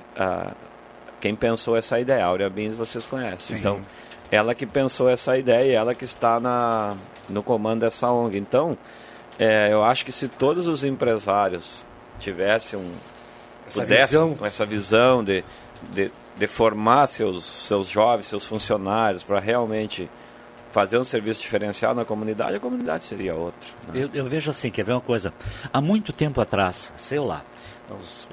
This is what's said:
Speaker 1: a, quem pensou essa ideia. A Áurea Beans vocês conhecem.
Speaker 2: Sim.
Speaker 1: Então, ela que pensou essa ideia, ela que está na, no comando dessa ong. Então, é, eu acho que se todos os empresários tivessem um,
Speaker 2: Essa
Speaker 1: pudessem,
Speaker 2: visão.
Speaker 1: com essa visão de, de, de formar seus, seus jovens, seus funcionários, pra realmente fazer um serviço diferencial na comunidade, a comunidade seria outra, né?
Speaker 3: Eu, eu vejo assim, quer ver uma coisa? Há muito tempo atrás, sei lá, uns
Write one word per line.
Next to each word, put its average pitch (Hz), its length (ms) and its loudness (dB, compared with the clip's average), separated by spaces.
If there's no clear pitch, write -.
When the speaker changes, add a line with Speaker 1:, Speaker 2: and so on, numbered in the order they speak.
Speaker 1:
a, 92 360 -2
quem 107 160 -2
pensou 117 400 0
essa 117 240 0
ideia. 127 240 2
A 87 40 2
Áurea 95 200 0
Beans 107 260 -4
vocês 113 320 -8
conhecem. 113 480 -8
Speaker 2:
Sim. 107 60 -6
Speaker 1:
Então, 101 200 0
ela 107 240 4
que 131 120 -6
pensou 131 420 0
essa 127 300 2
ideia, 127 400 4
ela 117 160 0
que 123 100 -10
está 117 340 0
na, 117 580 0
no 101 140 -4
comando 110 380 0
dessa 117 320 0
ong. 117 240 0
Então, 127 400 0
é, 107 340 6
eu 107 100 6
acho 120 220 4
que 131 80 -10
se 131 160 -4
todos 165 400 0
os 143 160 -2
empresários 101 1000 0
tivessem 101 600 0
um, 90 140 -10
Speaker 2:
Essa 104 140 -4
Speaker 1:
pudessem, 120 260 6
Speaker 2:
visão. 156 280 4
Speaker 1:
com 101 120 -6
essa 104 200 -2
visão 110 580 4
de, 95 180 0
de, 98 180 0
de 104 100 0
formar 113 600 4
seus, 92 380 -2
seus 98 440 -2
jovens, 107 380 4
seus 101 180 -6
funcionários, 104 800 -2
pra 98 180 0
realmente 107 680 -2
fazer 104 280 2
um 127 60 0
serviço 110 360 -2
diferencial 104 540 -2
na 117 100 -2
comunidade, 107 500 -4
a 208 60 -4
comunidade 247 440 -4
seria 92 300 -6
outra, 85 360 -8
né? 127 140 -4
Speaker 3:
Eu, 143 80 -6
eu 139 140 -4
vejo 151 240 -4
assim, 127 200 -4
quer 101 140 -2
ver 113 80 -2
uma 123 80 0
coisa? 104 320 -2
Há 135 80 2
muito 190 320 0
tempo 147 300 -2
atrás, 98 560 -2
sei 143 200 -4
lá, 92 240 -4
uns 98 420 -16